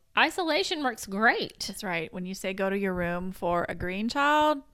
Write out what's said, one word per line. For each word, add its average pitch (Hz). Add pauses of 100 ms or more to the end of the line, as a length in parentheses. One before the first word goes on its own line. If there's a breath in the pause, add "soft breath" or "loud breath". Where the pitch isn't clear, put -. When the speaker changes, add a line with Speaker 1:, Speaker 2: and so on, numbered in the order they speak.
(180)
Speaker 1:
isolation 320
works 240
great. 226
Speaker 2:
That's 208
right. 170
When 180
you 185
say, 190
"Go 190
to 196
your 196
room," 175
for 175
a 175
green 185
child 294 (120)